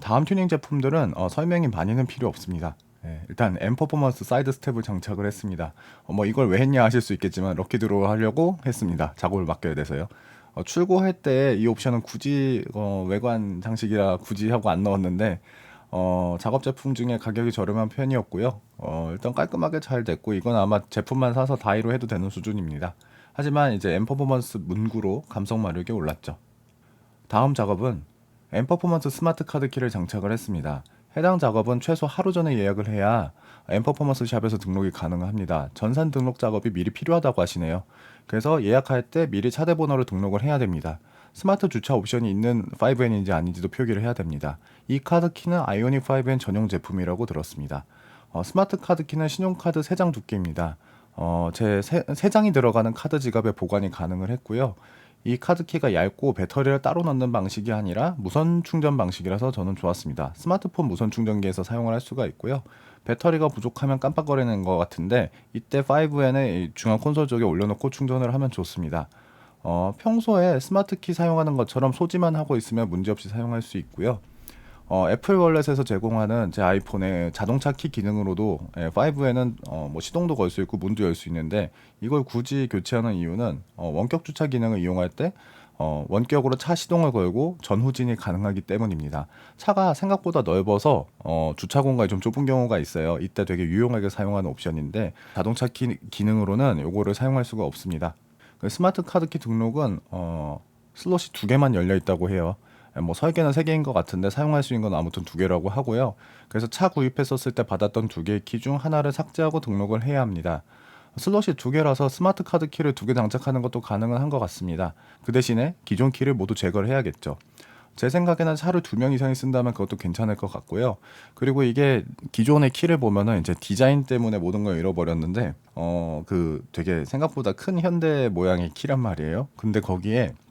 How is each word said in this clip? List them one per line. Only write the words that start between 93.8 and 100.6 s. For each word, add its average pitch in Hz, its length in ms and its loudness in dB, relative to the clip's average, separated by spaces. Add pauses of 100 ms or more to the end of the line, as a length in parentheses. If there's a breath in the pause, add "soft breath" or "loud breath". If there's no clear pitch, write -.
사용하는 98 420 -2
옵션인데 80 600 -4 (240 loud breath)
자동차 113 320 0
키, 120 300 -4 (120)
기능으로는 107 680 2
요거를 98 340 0
사용할 131 300 0
수가 113 220 -4
없습니다. 82 500 -6 (420 soft breath)
그 101 120 -4
스마트 185 320 0
카드 165 260 0
키 160 100 -8
등록은, 113 640 -2 (120)
어, 82 500 -6 (320)